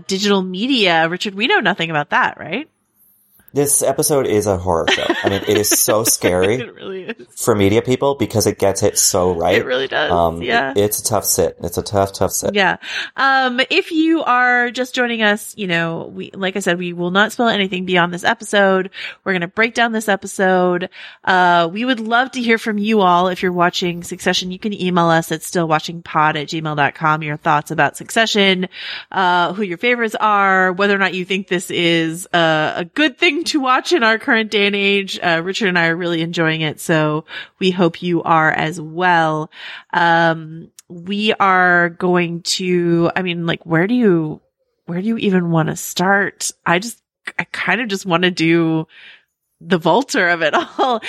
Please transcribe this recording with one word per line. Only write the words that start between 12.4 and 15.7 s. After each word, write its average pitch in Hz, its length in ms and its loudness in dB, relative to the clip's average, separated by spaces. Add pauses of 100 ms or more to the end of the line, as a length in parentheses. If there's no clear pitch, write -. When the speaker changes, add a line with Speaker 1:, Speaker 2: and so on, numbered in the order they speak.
Speaker 1:
Yeah. 185 220 0 (400)
Um, 262 520 0
if 349 220 -2
you 320 320 2
are 247 480 2
just 254 240 -6
joining 233 280 -2
us, 208 360 0
you 208 80 -6
know, 165 480 -4